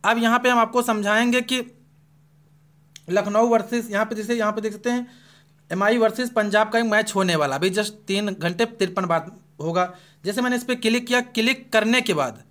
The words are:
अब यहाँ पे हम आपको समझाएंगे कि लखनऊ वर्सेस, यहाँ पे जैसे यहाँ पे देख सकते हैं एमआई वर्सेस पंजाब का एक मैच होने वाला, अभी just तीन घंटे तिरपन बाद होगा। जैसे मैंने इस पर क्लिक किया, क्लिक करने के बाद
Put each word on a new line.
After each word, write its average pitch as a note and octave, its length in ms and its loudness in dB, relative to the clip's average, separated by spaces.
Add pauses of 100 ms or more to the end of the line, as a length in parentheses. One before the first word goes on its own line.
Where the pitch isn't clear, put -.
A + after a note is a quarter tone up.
अब A3+ 140 2
यहाँ A#3 220 2
पे B3 100 2
हम A#3+ 100 4
आपको A#3 240 2
समझाएंगे A#3 600 0
कि B3+ 140 -2 (1500)
लखनऊ G3+ 380 2
वर्सेस, A#3 440 0
यहाँ G#3 140 0
पे A3 100 -6
जैसे G#3+ 200 -4
यहाँ G#3+ 160 0
पे G#3+ 100 -6
देख G#3+ 120 -4
सकते G#3+ 160 -6
हैं B3 180 -2 (640)
एमआई G3+ 260 2
वर्सेस A3+ 340 0
पंजाब G#3+ 380 2
का A3+ 100 2
एक A#3 60 0
मैच G#3+ 280 0
होने F#3 220 2
वाला, C#3+ 200 0
अभी E3+ 140 0
just G#3 240 -2 (140)
तीन G3+ 220 -2
घंटे F3+ 380 -2
तिरपन F#3 380 -4
बाद E3 260 -2 (280)
होगा। F3 340 -2 (320)
जैसे G3+ 160 -2
मैंने B3 140 0
इस B3 80 -4
पर B3 140 -2
क्लिक A#3+ 300 0
किया, B3 140 2
क्लिक B3 500 -2
करने A3+ 300 2
के A3 120 -2
बाद C3 380 -2